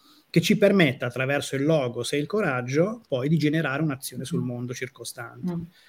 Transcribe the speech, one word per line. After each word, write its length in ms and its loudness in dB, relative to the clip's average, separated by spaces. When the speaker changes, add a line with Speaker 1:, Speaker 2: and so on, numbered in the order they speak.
Speaker 1:
che 80 6
ci 160 4
permetta, 480 4
attraverso 520 -2
il 80 0
logos 500 0
e 20 2
il 100 0
coraggio, 800 0
poi 220 -2
di 80 4
generare 460 0
un'azione 420 -4
sul 180 -4
Speaker 2:
Mm. 40 -4
Speaker 1:
mondo 260 -6
circostante. 840 -10
Speaker 2:
Mm. 80 -6